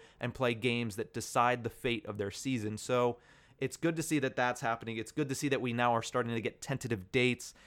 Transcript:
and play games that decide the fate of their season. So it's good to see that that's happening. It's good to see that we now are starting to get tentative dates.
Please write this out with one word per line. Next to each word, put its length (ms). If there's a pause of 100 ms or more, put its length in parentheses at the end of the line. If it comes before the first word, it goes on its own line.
(180)
and 140
play 220
games 420
that 160
decide 500
the 60
fate 380
of 100
their 140
season. 480
So 400 (400)
it's 180
good 200
to 60
see 180
that 140
that's 280
happening. 340
It's 160
good 160
to 60
see 160
that 100
we 140
now 200
are 80
starting 300
to 80
get 220
tentative 500
dates. 400 (140)